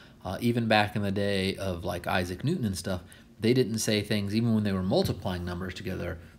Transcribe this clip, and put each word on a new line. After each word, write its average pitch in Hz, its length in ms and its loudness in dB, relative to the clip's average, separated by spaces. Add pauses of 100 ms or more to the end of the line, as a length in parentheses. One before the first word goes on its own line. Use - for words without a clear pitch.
(240)
Uh, 92 160 -6
even 117 280 2
back 107 280 4
in 110 60 0
the 101 100 0
day 98 460 0
of, 90 260 -4
like, 90 220 -6
Isaac 90 380 -2
Newton 135 220 0
and 95 120 -2
stuff, 92 240 -4 (380)
they 110 160 4
didn't 113 240 2
say 107 240 0
things, 101 320 -2
even 117 180 4
when 110 100 4
they 101 80 0
were 95 120 0
multiplying 95 600 0
numbers 87 300 -6
together. 90 460 -6 (200)